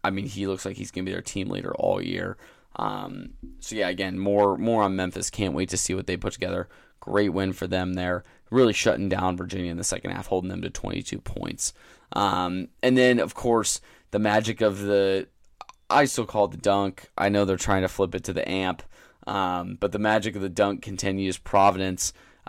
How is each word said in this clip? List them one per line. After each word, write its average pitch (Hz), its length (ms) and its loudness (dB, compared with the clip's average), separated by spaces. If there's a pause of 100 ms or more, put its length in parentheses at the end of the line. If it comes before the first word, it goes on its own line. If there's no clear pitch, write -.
I 98 100 0
mean, 98 160 -4
he 98 200 -6
looks 95 180 -4
like 95 120 -8
he's 101 140 -10
gonna 92 120 -6
be 92 80 -6
their 90 100 -6
team 95 280 -6
leader - 260 -6
all 50 260 0
year. 50 360 -6 (420)
Um, 50 520 -6 (280)
so - 160 -10
yeah, 95 140 0
again, 92 300 -4
more, 101 360 6
more 113 280 4
on 95 120 2
Memphis. 92 360 -4
Can't 92 240 -2
wait 90 140 0
to 92 80 -4
see - 180 -2
what 95 100 -4
they 92 100 -2
put 92 180 -4
together. 90 360 -4 (300)
Great 101 300 2
win 95 220 0
for 90 140 -6
them 92 300 -2
there. 90 280 -2 (280)
Really 117 220 6
shutting 101 360 2
down 92 260 0
Virginia 90 360 -6
in 85 60 -6
the 90 60 -6
second 92 280 -4
half, 90 160 -8
holding 92 220 0
them 92 120 -6
to 87 80 -6
twenty-two - 500 -6
points. - 540 -8 (400)
Um, 92 540 0 (160)
and 127 120 6
then, 127 240 6
of 87 140 0
course, 117 480 0 (300)
the 101 80 0
magic 107 420 2
of 101 180 2
the, 98 480 2 (640)
I 143 160 6
still 127 200 -2
call 104 200 2
it 95 60 0
the - 60 -12
dunk. 98 600 0
I 101 120 2
know 101 160 4
they're 92 120 2
trying 95 240 2
to 92 60 2
flip 92 260 0
it 92 120 -6
to 95 80 -4
the - 140 -2
amp, 92 360 -2 (420)
um, 92 540 -2
but 101 120 0
the 104 80 -2
magic 107 360 2
of 98 80 -4
the 98 40 -2
dunk 98 360 2
continues. 95 560 -2
Providence, 95 760 2 (360)